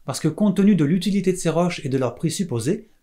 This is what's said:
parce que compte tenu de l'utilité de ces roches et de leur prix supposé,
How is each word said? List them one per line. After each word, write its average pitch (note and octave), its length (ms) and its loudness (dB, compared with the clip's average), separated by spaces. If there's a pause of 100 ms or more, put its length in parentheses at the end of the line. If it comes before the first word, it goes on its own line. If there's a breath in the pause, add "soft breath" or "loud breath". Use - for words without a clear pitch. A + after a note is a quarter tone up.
parce - 120 -8
que - 80 -4
compte F#3 300 2
tenu G3+ 180 6
de D#3 100 2
l'utilité F#3+ 460 0
de F3+ 60 -2
ces F3 140 -2
roches E3+ 340 -2
et C#3 40 -6
de C3 100 0
leur B2+ 180 -2
prix E3 160 -2
supposé, D#3+ 560 -4 (140)